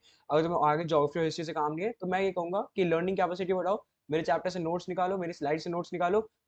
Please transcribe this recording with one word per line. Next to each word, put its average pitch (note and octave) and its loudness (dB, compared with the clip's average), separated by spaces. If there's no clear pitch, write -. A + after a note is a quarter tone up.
अगर D3+ 4
तुम्हें E3 2
आगे D#3 2
ज्योग्राफी D3+ 2
और E3 2
हिस्ट्री D#3+ -2
से D#3 -8
काम D3+ -2
नहीं E3+ -4
है, A#3+ -2
तो F#3 -6
मैं F#3 0
ये G3 2
कहूंगा F#3 -2
कि F#3+ 2
लर्निंग E3+ 0
कैपेसिटी F3+ 0
बढ़ाओ, F#3 0
मेरे D#3+ 2
चैप्टर E3+ 0
से F3+ -6
नोट्स E3+ -4
निकालो, F#3 -2
मेरी F3 -4
स्लाइड D#3 -2
से F3 -8
नोट्स E3+ -4
निकालो F3 0